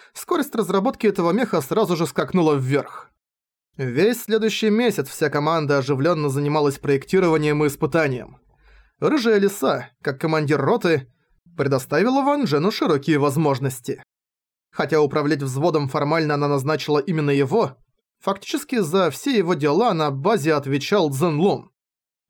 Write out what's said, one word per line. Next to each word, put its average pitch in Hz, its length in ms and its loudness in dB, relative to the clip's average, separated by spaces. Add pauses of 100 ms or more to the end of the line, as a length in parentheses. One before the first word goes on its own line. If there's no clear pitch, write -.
(120)
скорость - 420 -4
разработки 202 520 0
этого 190 240 2
меха 190 320 0
сразу 175 340 0
же 160 100 0
скакнула 156 480 0
вверх. 135 560 -2 (680)
Весь 151 460 0
следующий 214 440 0
месяц 208 400 0
вся 147 220 -2
команда 147 480 0
оживлённо 147 500 0
занималась 143 500 0
проектированием 151 840 2
и 147 40 4
испытанием. 139 680 -2 (640)
Рыжая 220 380 2
лиса, 196 500 0 (140)
как 135 180 -4
командир 151 400 0
роты, 165 500 0 (460)
предоставила 151 640 0
Ван 285 220 0
Джену 156 260 0
широкие 156 480 0
возможности. 139 840 -2 (680)
Хотя 156 300 0
управлять 147 420 0
взводом 139 460 0
формально 151 460 0
она 143 140 0
назначила 147 500 0
именно 151 320 -2
его – 139 480 0 (440)
Фактически - 560 -4
за 175 320 2
все 269 260 -2
его 180 180 2
дела 156 400 2
на 151 180 -2
базе 156 420 0
отвечал 143 560 0
Цзэн 147 300 0
Лун. 175 300 0 (600)